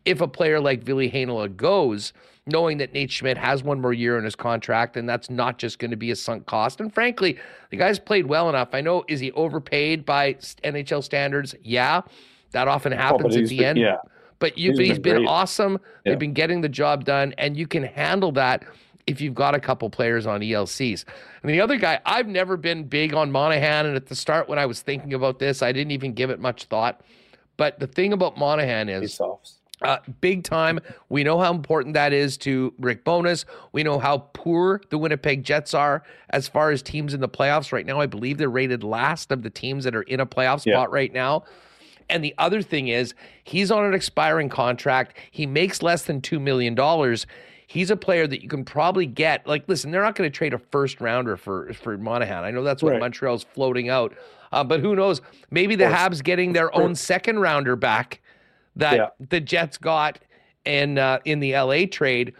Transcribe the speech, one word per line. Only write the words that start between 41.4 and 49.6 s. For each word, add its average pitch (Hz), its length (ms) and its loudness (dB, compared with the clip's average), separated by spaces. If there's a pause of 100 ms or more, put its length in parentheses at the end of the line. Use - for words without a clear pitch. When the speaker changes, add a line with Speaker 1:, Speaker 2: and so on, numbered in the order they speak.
Speaker 1:
And 165 140 0
the 147 140 -4
other 190 240 2
thing 139 260 -2
is, 120 260 0 (300)
he's 185 280 0
on 208 140 4
an 196 80 2
expiring 156 560 2
contract. 127 680 0 (120)
He 156 160 -8
makes 160 360 0
less 165 220 2
than 143 180 -4
two 156 180 -4
million 127 340 0
dollars. 131 520 2 (420)
He's 180 220 -2
a 214 60 2
player 170 320 2
that 135 140 -6
you 110 80 -14
can 139 160 -6
probably 175 400 2
get. 151 420 0
Like, 147 200 0